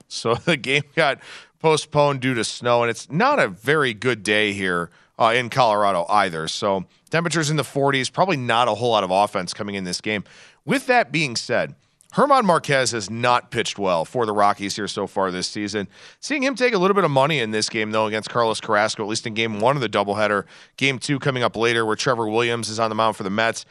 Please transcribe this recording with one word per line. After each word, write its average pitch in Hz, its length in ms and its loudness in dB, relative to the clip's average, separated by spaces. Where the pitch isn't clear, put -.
So - 280 -4
<laughs> - 100 -8
the 165 120 0
game 131 240 0
got 143 240 0
postponed 147 640 2
due 131 120 0
to 110 100 -2
snow, 120 380 0
and 117 80 0
it's - 220 -8
not 247 260 2
a 143 100 2
very 127 460 0
good 110 300 -2
day 104 280 2
here, 92 380 -2
uh, 117 160 4
in 123 140 0
Colorado 104 600 2
either. 90 380 0
So 98 380 -2
temperatures 160 400 -2
in 160 40 0
the 143 80 0
forties, 135 460 -2
probably 180 260 0
not 120 320 2
a 107 60 2
whole 117 180 -2
lot 104 120 4
of 90 80 -2
offense 95 420 0
coming 101 220 -8
in 95 80 -6
this 87 180 -6
game. 107 220 -4
With 269 220 -2
that 247 240 4
being 135 240 -2
said, 92 400 -2
German 262 320 4
Marquez 147 440 2
has 104 200 -4
not 123 400 2
pitched 113 280 -2
well 87 260 0
for 120 200 -2
the 107 80 -2
Rockies 101 420 2
here 101 120 -4
so 98 200 -4
far 95 240 0
this 90 160 -6
season. 104 400 -6
Seeing 294 240 -6
him 269 120 0
take 247 180 0
a 202 60 0
little 190 160 4
bit 196 80 4
of 151 80 2
money 139 280 2
in 110 120 -2
this 107 180 0
game, 107 220 -2
though, 110 160 2
against 107 240 -4
Carlos 113 280 0
Carrasco, 107 440 0
at 98 60 -4
least 110 180 -4
in 110 80 -8
game 110 240 -2
one 127 180 2
of 135 60 -4
the 110 60 -2
doubleheader. 104 560 0
Game 135 220 0
two 139 200 -2
coming 127 240 -2
up 110 120 0
later 117 300 2
where 107 100 0
Trevor 117 320 0
Williams 117 420 0
is 110 100 -6
on 113 100 0
the 107 60 -4
mound 110 200 2
for - 80 -10
the 95 60 -4
Mets. 110 420 -2